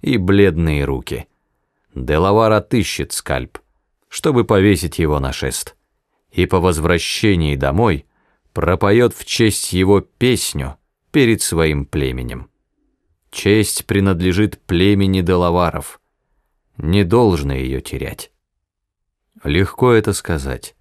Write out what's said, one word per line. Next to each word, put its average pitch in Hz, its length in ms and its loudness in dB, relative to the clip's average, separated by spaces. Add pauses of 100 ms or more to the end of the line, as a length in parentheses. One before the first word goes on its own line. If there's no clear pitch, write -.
и 135 140 0
бледные 87 680 2
руки. 65 420 -6 (680)
Делавар 95 580 0
отыщет 104 600 -2
скальп, - 460 -8 (500)
чтобы 127 360 0
повесить 95 540 2
его 76 220 0
на 67 120 -4
шест, - 440 -8 (540)
и 90 160 -2
по 90 140 0
возвращении 82 960 0
домой 73 500 0 (460)
пропоет 113 640 2
в - 100 -18
честь - 480 -2
его 92 280 2
песню 73 760 -4 (340)
перед 113 320 2
своим 78 420 -2
племенем. 64 680 -8 (800)
Честь - 560 0
принадлежит 98 760 0
племени 95 640 2
Делаваров. 87 760 -2 (760)
Не 95 280 0
должно 87 500 2
ее 65 260 -6
терять. - 520 -12 (1120)
Легко 92 480 2
это 110 200 2
сказать 67 680 -6